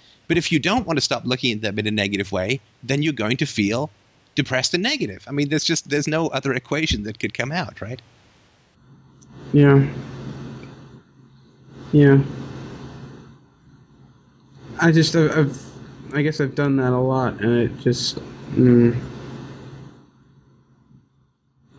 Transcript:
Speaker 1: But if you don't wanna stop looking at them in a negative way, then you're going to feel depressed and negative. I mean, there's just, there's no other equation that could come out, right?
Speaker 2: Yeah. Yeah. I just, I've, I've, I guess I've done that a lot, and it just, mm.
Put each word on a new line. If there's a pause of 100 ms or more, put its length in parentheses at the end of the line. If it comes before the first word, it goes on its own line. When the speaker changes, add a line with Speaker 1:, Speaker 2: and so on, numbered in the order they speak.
(300)
Speaker 1:
But
if
you
don't
wanna
stop
looking
at
them
in
a
negative
way, (200)
then
you're
going
to
feel (440)
depressed
and
negative.
I
mean,
there's
just,
there's
no
other
equation
that
could
come
out,
right? (1500)
Speaker 2:
Yeah. (2000)
Yeah. (2500)
I
just,
I've,
I've, (520)
I
guess
I've
done
that
a
lot,
and
it
just, (380)
mm. (2750)